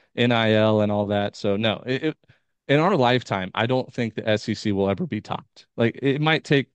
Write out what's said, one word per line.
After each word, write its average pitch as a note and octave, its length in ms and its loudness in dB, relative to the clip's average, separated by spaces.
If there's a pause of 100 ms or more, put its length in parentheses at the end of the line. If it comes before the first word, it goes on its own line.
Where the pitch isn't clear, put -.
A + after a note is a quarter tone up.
(180)
N A#2+ 160 2
I A2+ 200 2
L A2 280 4
and G#2 100 2
all G#2 140 0
that. G2+ 320 -4
So G2+ 180 0
no, G#2+ 300 -2
it, C3 180 -4
it, D#3 140 -4 (500)
in C#3+ 140 4
our F#3 160 2
lifetime, A#2+ 580 0
I A2 100 0
don't B2+ 280 -2
think A2+ 220 -4
the A2 120 -8
S G#2+ 220 0
E G#2+ 60 0
C G#2 180 -2
will G2 160 0
ever B2 180 -4
be G#2+ 140 -6
topped. - 460 -12 (100)
Like, A#2 240 0
it C#3 180 0
might D#3 240 0
take C#3 320 0